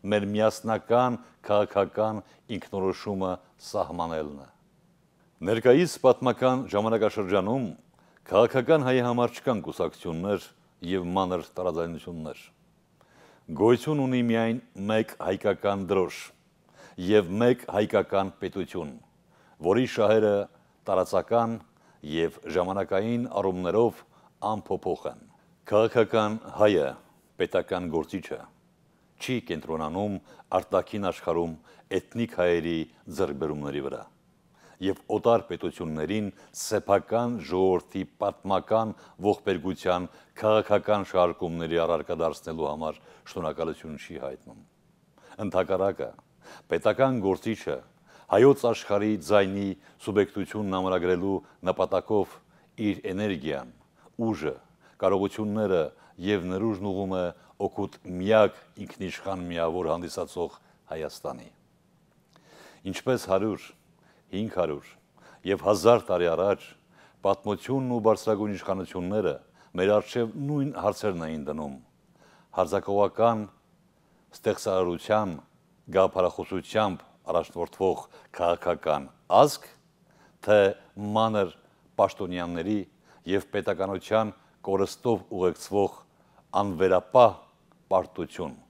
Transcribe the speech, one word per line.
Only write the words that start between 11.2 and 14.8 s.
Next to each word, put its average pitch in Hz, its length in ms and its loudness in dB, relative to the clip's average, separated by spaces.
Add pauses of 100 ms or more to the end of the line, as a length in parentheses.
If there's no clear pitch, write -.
տարաձայնություններ։ 85 920 -6 (1080)
Գոյություն 120 520 2
ունի 127 220 0
միայն 113 380 0 (200)